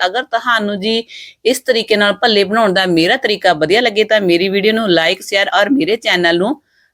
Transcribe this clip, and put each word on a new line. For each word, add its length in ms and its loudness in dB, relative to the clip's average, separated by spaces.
ਅਗਰ 160 -4
ਤੁਹਾਨੂੰ 580 -4
ਜੀ 240 -2
ਇਸ 160 0
ਤਰੀਕੇ 360 0
ਨਾਲ 160 2
ਭੱਲੇ 320 2
ਬਣਾਉਣ 280 0
ਦਾ 140 0
ਮੇਰਾ 300 2
ਤਰੀਕਾ 360 0
ਵਧੀਆ 280 0
ਲੱਗੇ 240 0
ਤਾਂ 160 0
ਮੇਰੀ 280 2
ਵੀਡੀਓ 240 0
ਨੂੰ 120 -2
like, 380 0
ਸ਼ੇਅਰ 260 -2
ਔਰ 220 0
ਮੇਰੇ 260 0
ਚੈਨਲ 420 0
ਨੂੰ 240 -4